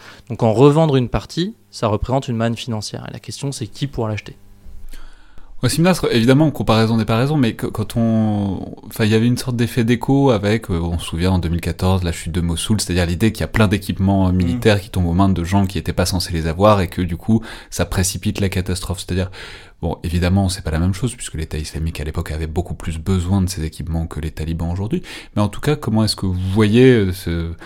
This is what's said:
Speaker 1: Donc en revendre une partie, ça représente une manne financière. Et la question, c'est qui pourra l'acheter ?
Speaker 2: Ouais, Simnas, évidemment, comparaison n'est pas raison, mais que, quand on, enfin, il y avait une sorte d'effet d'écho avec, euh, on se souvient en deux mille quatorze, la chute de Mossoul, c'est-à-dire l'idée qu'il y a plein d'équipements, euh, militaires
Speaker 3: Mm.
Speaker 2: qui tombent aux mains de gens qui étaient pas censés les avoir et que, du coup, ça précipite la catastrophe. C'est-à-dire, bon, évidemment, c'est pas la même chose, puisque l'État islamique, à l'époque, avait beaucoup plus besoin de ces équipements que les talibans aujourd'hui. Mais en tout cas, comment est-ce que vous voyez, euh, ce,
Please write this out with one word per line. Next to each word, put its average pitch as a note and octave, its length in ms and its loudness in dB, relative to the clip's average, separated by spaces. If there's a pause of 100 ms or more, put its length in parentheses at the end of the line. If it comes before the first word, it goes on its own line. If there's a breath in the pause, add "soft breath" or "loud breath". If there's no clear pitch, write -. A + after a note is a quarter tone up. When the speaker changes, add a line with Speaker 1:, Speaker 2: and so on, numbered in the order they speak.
(300 loud breath)
Speaker 1:
Donc A2+ 120 -6
en A2+ 120 4
revendre C#3+ 420 6
une B2 120 2
partie, E3+ 460 -4 (160)
ça - 180 -4
représente A#2+ 400 -2
une B2 80 -2
manne A2+ 200 0
financière. A#2 520 -8
Et - 60 -12
la B2 60 -12
question, C#3 320 -8
c'est A#2+ 160 -8
qui - 200 -8
pourra A#2 220 -4
l'acheter ? G#2 260 -8 (1300 soft breath)
Speaker 2:
Ouais, - 80 0
Simnas, F3 320 2 (100)
évidemment, C3 380 6
comparaison A2+ 480 2
n'est A2 80 0
pas A2+ 140 0
raison, C#3+ 180 0
mais A#2 160 2
que, - 140 -6
quand - 280 -6
on, A2 800 0 (140)
enfin, A2 180 -2
il G#2+ 60 4
y - 20 6
avait A2 140 4
une B2 100 2
sorte B2 180 -4
d'effet A#2 280 0
d'écho C3 480 4
avec, G#2 400 0
euh, E2+ 100 0
on E2+ 160 -2
se - 80 -8
souvient F2+ 280 2
en F#2 40 4
deux E2+ 120 0
mille E2+ 120 -2
quatorze, F#2 420 0
la E2+ 80 -2
chute - 200 -8
de F2 100 0
Mossoul, E2+ 400 0
c'est-à-dire F2 240 0
l'idée F2 260 2
qu'il - 100 -4
y - 20 -2
a D#2 40 -2
plein G#2+ 200 4
d'équipements, F#2+ 640 2
euh, - 20 2
militaires F#2 460 4
Speaker 3:
Mm. - 20 -4
Speaker 2:
qui - 100 -10
tombent F#2 160 0
aux E2+ 80 0
mains F#2+ 160 4
de F2 140 0
gens F#2+ 240 2
qui F#2 100 -6
étaient D#2+ 160 -4
pas F#2 140 2
censés F2+ 260 -2
les D#2+ 140 -2
avoir G2 340 4
et F2 60 0
que, - 160 -4
du E2+ 120 -2
coup, A2+ 280 0 (260 loud breath)
ça - 160 -2
précipite - 540 -2
la G2+ 100 0
catastrophe. F#2 520 -4
C'est-à-dire, F2+ 280 -2 (520 loud breath)
bon, E2 220 -4
évidemment, F2+ 440 2
c'est - 160 -6
pas D#2+ 60 -6
la D#2+ 80 0
même F2+ 160 2
chose, - 220 -4
puisque - 180 -12
l'État D#2 240 -6
islamique, D#2+ 420 -6
à D2 40 -6
l'époque, D2+ 280 -6
avait D#2 140 -4
beaucoup D#2+ 300 -4
plus D#2+ 240 -8
besoin F#2 420 0
de F2+ 80 0
ces D#2 140 -6
équipements D#2+ 420 -6
que D#2 140 -10
les D#2 100 -6
talibans E2 420 -4
aujourd'hui. A2 300 -4 (340 loud breath)
Mais G#2+ 60 2
en G2+ 80 2
tout - 100 -10
cas, D3 160 0
comment A2 280 0
est-ce G#2+ 120 0
que - 120 -4
vous F#2 260 -2
voyez, A2 380 6
euh, G2+ 220 4
ce, E2+ 400 -4 (120 loud breath)